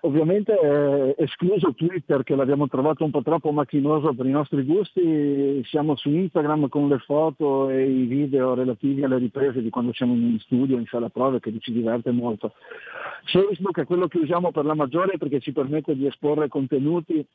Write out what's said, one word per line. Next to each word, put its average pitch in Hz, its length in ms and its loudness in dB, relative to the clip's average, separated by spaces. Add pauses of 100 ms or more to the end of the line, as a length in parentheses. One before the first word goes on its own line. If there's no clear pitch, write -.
ovviamente 170 540 2
è 143 640 2
escluso 175 540 0
Twitter, 160 480 -2
che 139 140 -2
l'abbiamo 139 320 2
trovato 147 340 0
un 156 80 0
po' 135 120 0
troppo 156 280 0
macchinoso 147 640 0
per 123 100 -4
i 131 60 0
nostri 143 320 0
gusti. 143 1000 0
Siamo 151 320 0
su 143 140 -2
Instagram 156 580 0
con 143 200 0
le 143 100 2
foto 143 680 0
e 131 140 0
i 131 220 2
video 131 500 2
relativi 131 480 0
alle 131 160 2
riprese 127 420 0
di 113 100 -2
quando 123 220 -2
siamo 123 220 0
in 117 240 2
studio, 131 400 0
in 117 80 -4
sala 117 220 -4
prove, 127 320 0
che 110 180 -6
ci 117 140 -8
diverte 117 400 0
molto. 117 420 -2 (680)
Facebook 190 560 0
è 151 40 -2
quello 180 220 0
che 175 120 -2
usiamo 170 340 0
per 147 120 -2
la 151 100 0
maggiore 160 440 0
perché 143 220 -2
ci - 100 -8
permette 147 460 -2
di 135 100 0
esporre 147 400 0
contenuti 147 880 0